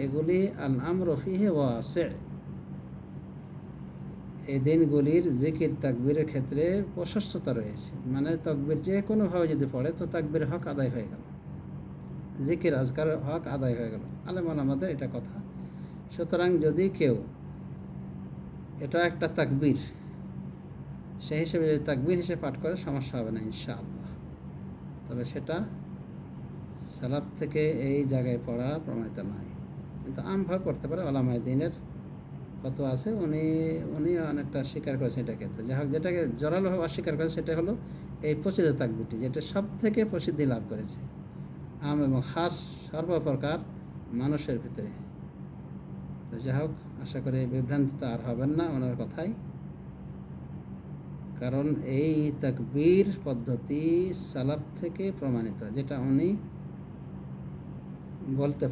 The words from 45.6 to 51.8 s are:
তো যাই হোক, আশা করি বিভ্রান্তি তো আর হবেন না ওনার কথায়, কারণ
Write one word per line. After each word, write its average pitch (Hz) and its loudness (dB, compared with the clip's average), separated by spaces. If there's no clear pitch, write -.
তো 113 -8
যাই 131 0
হোক, 156 0
আশা 135 -6
করি 131 2
বিভ্রান্তি 135 2
তো 135 -2
আর 113 -2
হবেন 127 2
না 170 4
ওনার 127 2
কথায়, 156 -2
কারণ 127 2